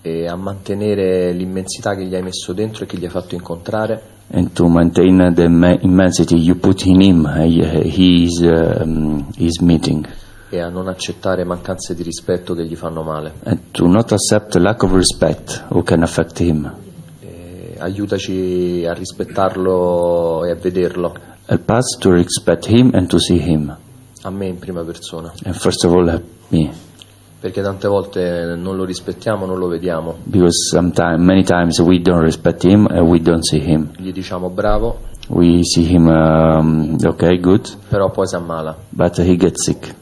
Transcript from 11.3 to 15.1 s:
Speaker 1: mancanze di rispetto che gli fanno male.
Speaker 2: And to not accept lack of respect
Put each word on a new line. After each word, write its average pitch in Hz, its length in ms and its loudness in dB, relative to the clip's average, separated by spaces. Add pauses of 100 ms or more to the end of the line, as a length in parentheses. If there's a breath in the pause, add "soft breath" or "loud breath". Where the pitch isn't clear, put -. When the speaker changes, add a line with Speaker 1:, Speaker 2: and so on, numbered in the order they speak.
Speaker 1:
mancanze 90 500 -6
di 85 80 -8
rispetto 87 540 -6
che 82 100 -6
gli 82 100 -8
fanno 80 280 -8
male. 76 300 -8 (100)
Speaker 2:
And - 160 -2 (120)
to - 160 2
not 107 240 2
accept 107 440 0
lack 92 280 2
of 92 100 2
respect - 760 0